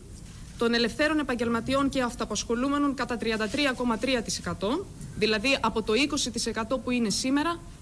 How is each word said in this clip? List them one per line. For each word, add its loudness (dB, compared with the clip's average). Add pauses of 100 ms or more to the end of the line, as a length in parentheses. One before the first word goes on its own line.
(580)
των 2
ελευθέρων 2
επαγγελματιών 2
και 0
αυταπασχολούμενων 0
κατά -2
τριάντα 0
τρία 2
κόμμα 0
τρία 2
τοις -4
εκατό, -2 (320)
δηλαδή 2
από 2
το 0
είκοσι 2
τοις -2
εκατό -2
που -2
είναι 2
σήμερα 0 (220)